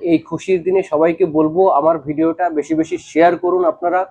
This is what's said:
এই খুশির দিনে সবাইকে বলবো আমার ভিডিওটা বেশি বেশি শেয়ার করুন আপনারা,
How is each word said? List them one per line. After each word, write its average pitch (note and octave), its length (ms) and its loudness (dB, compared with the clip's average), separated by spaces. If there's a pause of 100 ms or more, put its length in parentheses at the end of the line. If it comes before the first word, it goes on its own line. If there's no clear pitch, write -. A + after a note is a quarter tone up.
এই E3 160 2
খুশির F3+ 440 -4
দিনে F#3 200 0
সবাইকে E3 440 0
বলবো D#3 440 0
আমার D#3 280 2
ভিডিওটা D#3+ 520 -2
বেশি D3+ 240 -4
বেশি D#3+ 240 -2
শেয়ার E3+ 400 2
করুন F3+ 260 0
আপনারা, F3 360 0 (100)